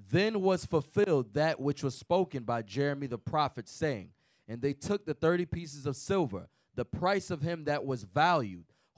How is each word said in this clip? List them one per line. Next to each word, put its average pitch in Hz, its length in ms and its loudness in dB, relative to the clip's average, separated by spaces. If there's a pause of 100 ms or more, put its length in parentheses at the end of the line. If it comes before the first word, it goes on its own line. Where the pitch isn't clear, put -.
Then 202 320 2
was 185 240 2
fulfilled 151 720 2
that 151 240 2
which 139 240 -2
was 131 100 -2
spoken 175 500 0
by 117 200 -2
Jeremy 139 440 -2
the 117 100 -6
prophet, 139 500 -2
saying, 120 440 -4 (360)
"And 117 140 -8
they 143 120 0
took 202 320 -4
the 156 80 -4
thirty 175 320 2
pieces 147 400 -8
of 139 120 -2
silver, 139 500 -2 (280)
the 123 100 -2
price 185 440 0
of 160 120 -4
him 160 240 -2
that 147 200 0
was 127 180 -4
valued, 113 600 2 (340)